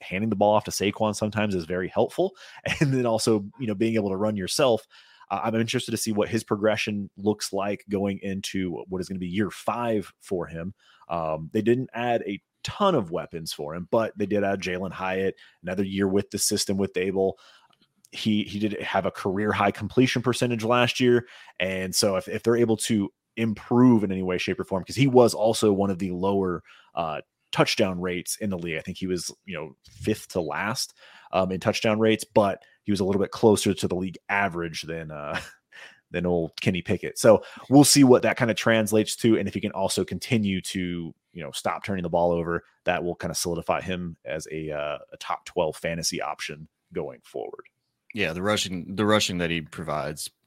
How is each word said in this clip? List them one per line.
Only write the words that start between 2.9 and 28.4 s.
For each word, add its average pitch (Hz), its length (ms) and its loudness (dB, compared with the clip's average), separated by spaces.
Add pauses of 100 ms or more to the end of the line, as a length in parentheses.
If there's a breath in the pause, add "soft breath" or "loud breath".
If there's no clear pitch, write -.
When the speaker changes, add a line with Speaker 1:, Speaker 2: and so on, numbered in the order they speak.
Speaker 1:
then 127 120 0
also, 110 400 2 (140)
you 127 80 -4
know, 104 80 -2
being 113 200 0
able 101 140 0
to 95 80 -2
run 107 180 0
yourself. 110 500 0 (440 loud breath)
Uh, 98 140 -2
I'm 110 120 -2
interested 113 360 -2
to 107 60 -2
see - 140 -4
what 104 180 0
his 110 140 -2
progression 104 760 0
looks 104 360 -2
like 98 360 -4
going 98 320 -2
into 95 680 -6
what 92 100 -6
is 90 80 -6
gonna 95 120 -8
be 90 80 -6
year 95 240 -2
five 110 600 -4 (100)
for 87 260 -4
him. 82 260 -10 (340 soft breath)
Um, 80 460 -4
they 110 80 0
didn't 120 320 0
add 120 340 -2
a 98 140 -8 (220)
ton 196 320 0
of 92 160 0
weapons 82 420 -8
for 76 200 -8
him, 87 180 -10
but 113 260 2
they 104 80 0
did 101 180 0
add 98 160 0
Jalen 92 320 -6
Hyatt, 95 440 -2 (280 soft breath)
another 92 220 -2
year 98 200 0
with 98 260 0
the 101 60 -4
system 101 380 0
with 95 160 0
Daboll. 95 420 0 (800 soft breath)
He, 107 320 0
he 101 160 -8
did 101 220 -4
have 95 240 -2
a 92 60 0
career 104 420 -2
high 101 180 2
completion 123 500 0
percentage 120 440 -2
last 120 340 2
year. 120 280 4 (340 loud breath)
And 92 340 -4
so 98 220 2
if, - 100 -4
if 107 160 -6
they're 120 140 4
able 113 200 4
to 104 320 0 (280)
improve 117 680 6
in 98 80 -2
any 95 100 -2
way, 90 160 0
shape, 90 220 -2
or 92 60 -6
form, 92 180 -4
'cause - 140 -8
he 139 100 4
was 123 260 8
also 110 380 4
one 98 180 2
of 92 100 -4
the 92 120 -4
lower, 92 500 0 (320 soft breath)
uh, 78 280 -4 (320)
touchdown 95 480 2
rates 87 400 -4